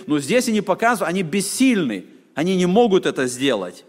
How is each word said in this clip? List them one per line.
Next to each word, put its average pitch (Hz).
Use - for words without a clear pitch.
Но 147
здесь 190
они 214
показывают, 190
они 185
бессильны, 180
они 180
не 180
могут 190
это 135
сделать. 120